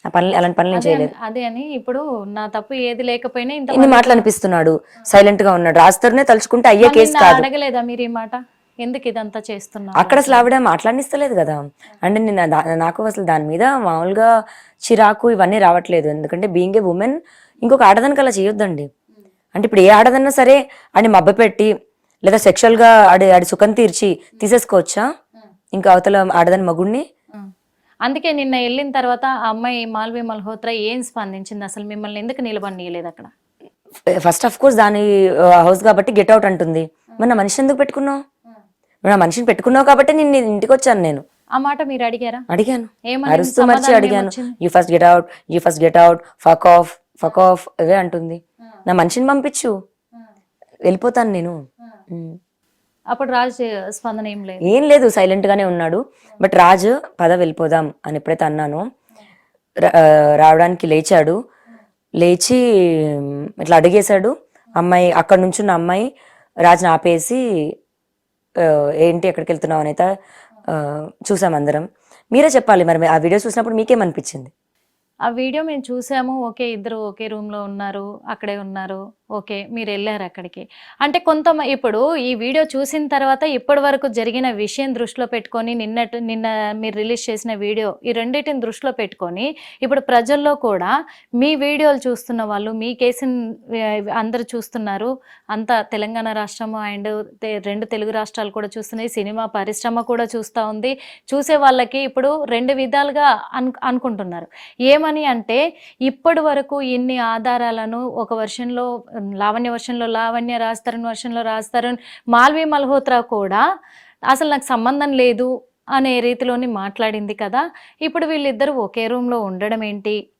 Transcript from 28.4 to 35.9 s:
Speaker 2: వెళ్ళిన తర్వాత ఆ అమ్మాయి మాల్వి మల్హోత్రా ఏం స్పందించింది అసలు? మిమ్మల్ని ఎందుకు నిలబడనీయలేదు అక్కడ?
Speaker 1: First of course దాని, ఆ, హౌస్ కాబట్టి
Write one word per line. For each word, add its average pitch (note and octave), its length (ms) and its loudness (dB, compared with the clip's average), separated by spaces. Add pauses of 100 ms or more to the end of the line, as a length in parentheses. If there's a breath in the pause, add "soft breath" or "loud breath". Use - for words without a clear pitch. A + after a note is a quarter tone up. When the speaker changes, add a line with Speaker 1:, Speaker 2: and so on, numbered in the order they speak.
Speaker 2:
వెళ్ళిన B3+ 340 -4
తర్వాత B3 360 -2
ఆ A#3+ 220 -4
అమ్మాయి A#3 360 -6
మాల్వి A3+ 380 -8
మల్హోత్రా A3 500 -10
ఏం A3+ 300 -6
స్పందించింది G3+ 640 -12
అసలు? G3+ 200 -14
మిమ్మల్ని G#3 360 -12
ఎందుకు C4 200 -10
నిలబడనీయలేదు F#3 680 -10
అక్కడ? E3+ 180 -18 (840)
Speaker 1:
First F3 340 0
of A#3 100 0
course C4+ 240 2
దాని, G#3 520 4
ఆ, F3 340 6
హౌస్ F#3 220 4
కాబట్టి G3+ 280 4